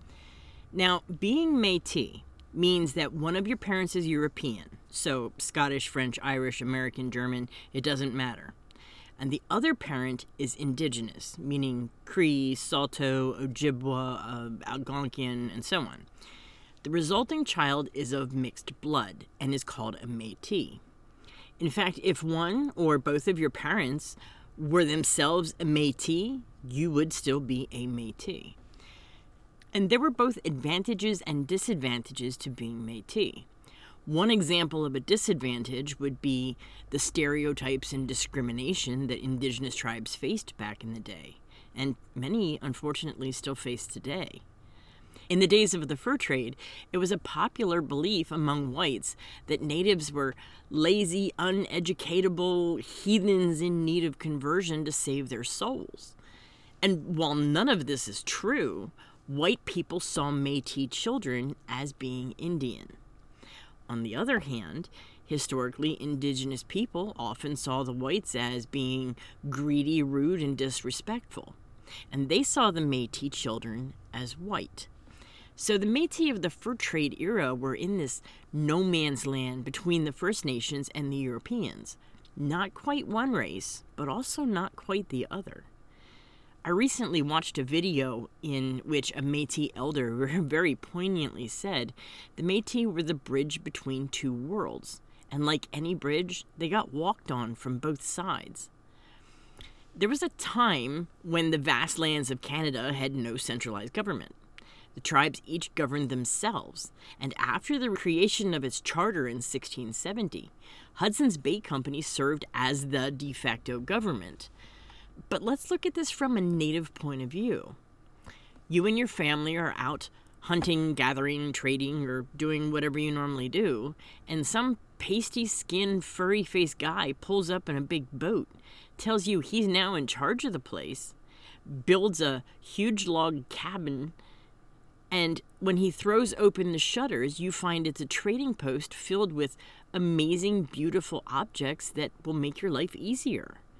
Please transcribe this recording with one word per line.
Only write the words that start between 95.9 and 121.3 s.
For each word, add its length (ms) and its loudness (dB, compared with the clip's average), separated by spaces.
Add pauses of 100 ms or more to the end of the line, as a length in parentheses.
bridge, 500 -2 (140)
they 100 -2
got 240 0
walked 380 -2
on 240 -2
from 240 -4
both 240 -2
sides." 680 -6 (1300)
There 140 2
was 160 0
a 60 0
time 760 0 (160)
when 300 2
the 40 4
vast 440 2
lands 320 2
of 100 -4
Canada 500 -2
had 220 -2
no 220 -2
centralized 560 -4
government. 420 -4 (640)
The 40 -14
tribes 460 4
each 300 -6
governed 320 0
themselves, 840 -2 (300)
and 180 -4
after 400 0
the 120 0
creation 640 2
of 100 -2
its 160 -4
charter 480 0
in 120 -6
sixteen 520 -6
seventy, 580 -4 (440)
Hudson's 420 4
Bay 240 0
Company 420 -4
served 500 0
as 360 0
the 240 0
de 200 -8
facto 460 -2
government. 720 -2 (800)
But 120 0
let's 280 -2
look 160 0
at 80 -2
this 160 -2
from 260 0
a 60 2
native 500 0
point 300 -6
of 80 -6
view. 440 -4 (920)
You 180 4
and 120 4
your 100 2
family 480 0
are 220 -2
out 320 -4 (300)
hunting, 540 2
gathering, 580 2